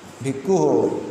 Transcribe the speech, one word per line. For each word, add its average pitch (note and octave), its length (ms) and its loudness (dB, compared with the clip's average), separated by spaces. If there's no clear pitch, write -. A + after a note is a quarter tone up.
भिक्खू C3+ 340 0
हो, B2+ 320 4